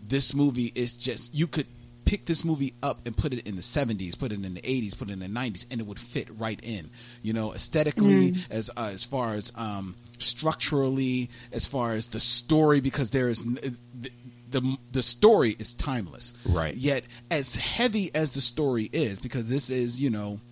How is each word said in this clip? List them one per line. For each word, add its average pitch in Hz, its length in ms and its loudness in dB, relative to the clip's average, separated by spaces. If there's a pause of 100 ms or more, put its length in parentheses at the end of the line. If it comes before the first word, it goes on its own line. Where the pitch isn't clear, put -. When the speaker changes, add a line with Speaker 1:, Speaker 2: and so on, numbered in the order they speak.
Speaker 1:
this 135 280 4
movie 127 400 2
is 123 200 -2
just, - 400 -6
you 156 120 2
could 156 200 -4 (400)
pick - 180 0
this 165 180 0
movie 143 300 -2 (100)
up 139 220 -2
and 117 100 -8
put 135 200 -2
it 120 120 -8
in 104 100 -8
the 90 60 -6
seventies, 107 520 -2
put 123 180 -6
it 101 100 -6
in 92 120 -6
the 90 140 -10
eighties, 117 260 -2
put 104 160 -8
it - 20 -6
in 95 60 -8
the 92 100 -8
nineties, 110 420 -6
and 117 120 -6
it 107 40 -6
would 101 140 -12
fit - 260 -8 (120)
right 110 240 -6
in, 95 260 -8 (340)
you 110 120 -2
know, 110 180 -2
aesthetically, 185 800 4
Speaker 2:
Mm. 180 180 -4
Speaker 1:
as, 113 240 -4
uh, 113 180 -4
as 95 120 -6
far 123 300 -2
as, 107 200 -4
um, 101 400 -8 (220)
structurally, 135 1120 0 (240)
as 117 140 0
far 120 260 -2
as 110 160 -2
the 123 120 -4
story, 151 600 6
because 131 300 -2
there 127 180 2
is 113 160 0
n-, 123 320 -4 (240)
the, 123 100 -10 (400)
the, 131 260 0 (160)
the 131 100 2
story 180 560 6
is - 160 -4
timeless. 107 580 -6 (140)
Speaker 3:
Right. 82 280 2
Speaker 1:
Yet, 131 300 -2 (260)
as 147 260 0
heavy 220 580 0
as 156 160 2
the 143 100 -2
story 127 500 2
is, 123 280 0
because 120 280 -6
this 135 220 -2
is, 123 320 -2
you 139 80 0
know 104 320 -4 (120)